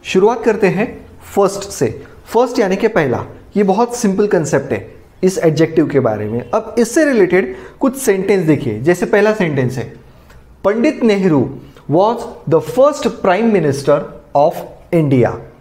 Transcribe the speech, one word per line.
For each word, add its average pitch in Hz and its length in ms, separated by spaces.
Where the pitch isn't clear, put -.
शुरुआत 214 400
करते 208 240
हैं 190 380
first - 340
से। - 340
First 247 340
यानी 190 160
कि 214 120
पहला, 135 380
ये 208 60
बहुत 202 320
simple 202 320
concept 160 440
है - 240
इस 185 140
adjective 160 500
के 135 120
बारे 107 260
में। 117 260
अब 214 260
इससे 240 280
related 208 500
कुछ 262 180
sentence 190 480
देखिए, 120 340
जैसे 175 260
पहला 214 280
sentence 143 440
है, 110 160
"पंडित 233 400
नेहरू 190 460
was 202 240
the 156 120
first 269 420
prime 214 500
minister 147 460
of 147 160
India।" 135 360